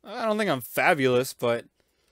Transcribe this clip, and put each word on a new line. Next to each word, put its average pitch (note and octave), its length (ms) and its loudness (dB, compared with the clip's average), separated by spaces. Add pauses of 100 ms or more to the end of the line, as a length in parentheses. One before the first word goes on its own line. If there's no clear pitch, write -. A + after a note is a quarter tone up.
I A3+ 200 -8
don't G#3+ 120 0
think G#3+ 120 -2
I'm C3 120 -2
fabulous, C3 720 2
but A#2 320 -2 (460)